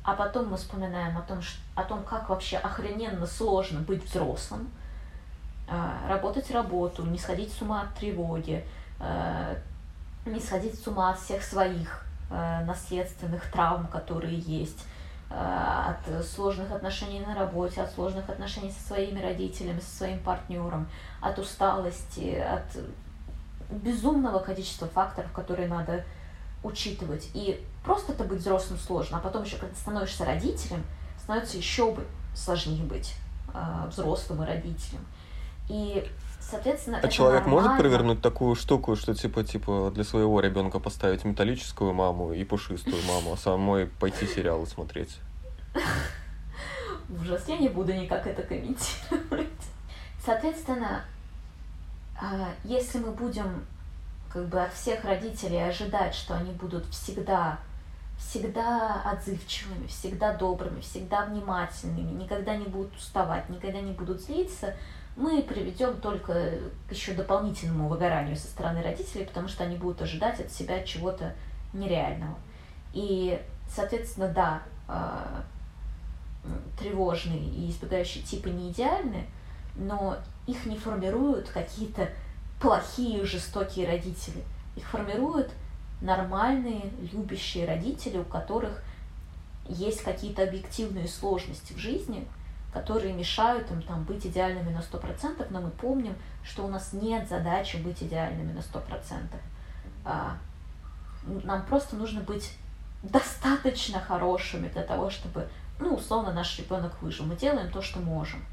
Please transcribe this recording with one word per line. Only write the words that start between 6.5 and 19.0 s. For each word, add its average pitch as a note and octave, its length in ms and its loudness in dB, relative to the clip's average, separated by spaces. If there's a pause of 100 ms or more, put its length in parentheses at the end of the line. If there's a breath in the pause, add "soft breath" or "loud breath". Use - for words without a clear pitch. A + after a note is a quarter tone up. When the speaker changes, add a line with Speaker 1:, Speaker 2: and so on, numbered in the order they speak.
Speaker 1:
работу, F3+ 520 2
не E3+ 140 2
сходить F#3 340 -2
с - 100 -6
ума G#3 200 0
от G3+ 140 -4
тревоги, E3 680 -2 (360 loud breath)
э, E2 560 0 (720)
не A3 140 -2
сходить G3 400 0
с - 80 -6
ума F#3+ 240 4
от F#3 80 0
всех G3 240 -2
своих, F#3 600 2 (260)
э, E3 340 0
наследственных F3 880 -2
травм, E3+ 360 4
которые E3 520 -2
есть, D#3 460 -2 (460 loud breath)
э, - 40 -6
от D#3+ 880 2
сложных G3 460 0
отношений G3+ 480 -2
на G#3 160 -4
работе, F3+ 460 0
от - 100 0
сложных F#3+ 380 -2
отношений G3 420 -4
со - 160 -8
своими G3 320 0